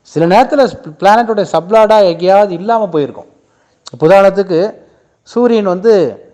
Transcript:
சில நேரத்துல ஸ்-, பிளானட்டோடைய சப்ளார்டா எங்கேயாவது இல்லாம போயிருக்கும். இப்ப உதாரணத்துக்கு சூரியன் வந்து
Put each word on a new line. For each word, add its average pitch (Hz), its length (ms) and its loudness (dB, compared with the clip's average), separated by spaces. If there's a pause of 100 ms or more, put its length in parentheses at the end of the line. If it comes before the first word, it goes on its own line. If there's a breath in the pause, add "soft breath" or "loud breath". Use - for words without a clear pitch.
சில 160 260 -4
நேரத்துல 254 380 2
ஸ்-, 165 340 -12
பிளானட்டோடைய 208 520 0
சப்ளார்டா 208 520 2
எங்கேயாவது 185 500 0
இல்லாம 208 340 -4
போயிருக்கும். 147 420 -8 (640)
இப்ப 143 160 -4
உதாரணத்துக்கு 190 680 0 (480 soft breath)
சூரியன் 233 420 -2
வந்து 185 560 -2 (120)